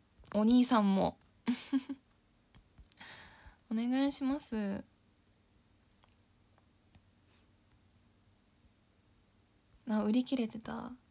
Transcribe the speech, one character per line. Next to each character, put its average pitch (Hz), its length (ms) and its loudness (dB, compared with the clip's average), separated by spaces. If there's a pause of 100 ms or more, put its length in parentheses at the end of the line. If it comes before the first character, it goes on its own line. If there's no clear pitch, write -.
(340)
お 208 100 0
兄 247 220 6
さ 240 140 6
ん 196 160 2
も。 175 240 0 (260)
<laughs> - 2250 -10
お 220 60 -4
願 254 320 2
い 285 40 0
し 277 120 -2
ま 269 160 -2
す。 202 440 -4 (4000)
あ、 214 160 0
売 214 100 0
り 254 120 0
切 262 120 -4
れ 226 100 -2
て 220 100 -14
た。 233 360 -12 (180)